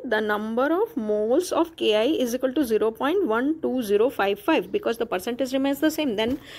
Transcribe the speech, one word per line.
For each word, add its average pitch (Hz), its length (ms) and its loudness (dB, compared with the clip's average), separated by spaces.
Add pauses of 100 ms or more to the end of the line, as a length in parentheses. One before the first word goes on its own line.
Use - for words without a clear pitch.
the 220 160 0
number 220 520 0
of 427 240 0
moles 220 540 0
of 330 240 0
K 220 220 2
I 220 80 4
is 254 300 0
equal 254 200 -2
to 302 100 2
zero 220 280 2
point 302 340 0
one 254 340 0
two 247 220 -2
zero 208 260 4
five 202 300 0
five, 277 320 0
because 226 280 -2
the 233 60 -2
percentage 247 480 -4
remains 269 280 0
the 311 100 2
same. 302 240 -2
Then 226 240 0 (200)